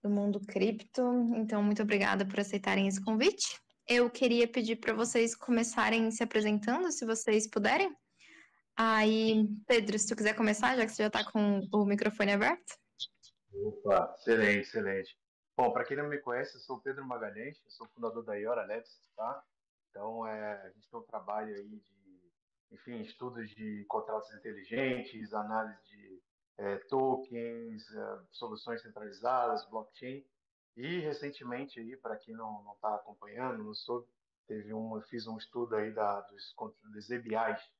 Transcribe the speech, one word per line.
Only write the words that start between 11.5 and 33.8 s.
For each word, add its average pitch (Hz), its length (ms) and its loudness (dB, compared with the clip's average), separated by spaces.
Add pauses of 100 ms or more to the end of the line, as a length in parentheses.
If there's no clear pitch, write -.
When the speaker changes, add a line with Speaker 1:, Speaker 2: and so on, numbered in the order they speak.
Speaker 1:
o 208 140 6
microfone 202 480 2
aberto. 240 440 2 (760)
Speaker 2:
Opa, 98 640 2
excelente, 104 500 4
excelente. 98 500 -4 (380)
Bom, 123 160 4
pra 120 140 -2
quem 139 100 -4
não 147 140 -4
me 143 80 -4
conhece, 127 380 -6
eu 123 60 -20
sou 131 140 -10
o 113 60 -16
Pedro 135 240 -6
Magalhães, 117 580 -10
eu - 80 -20
sou 113 180 -18
fundador 117 360 -8
da 110 100 -6
Iora 107 300 -2
Labs, - 500 -10
tá? - 280 -6 (460)
Então, 113 380 -8
é, 107 360 -8
a 95 80 -16
gente 104 180 -20
tem - 100 -12
um 160 40 -16
trabalho 107 520 -8
aí 104 240 -14
de, - 520 -20 (400)
enfim, 113 300 -12
estudos 117 500 -12
de 107 340 -10
contratos 110 480 -4
inteligentes, 110 1000 -4
análise 107 540 -4
de, 101 360 -20 (360)
é, 101 200 -4 (120)
tokens, 117 1040 -4
é, 104 260 -8 (120)
soluções 113 500 -10
centralizadas, 110 880 -4
blockchain. 127 560 -10 (500)
E 156 240 -6
recentemente 139 800 -8
aí, 117 160 -12
pra 110 220 -8
quem 113 180 -16
não, 110 300 -10
não 104 100 -18
tá 107 200 -2
acompanhando, 107 680 -8
não 107 100 -10
soube, 120 320 -8 (400)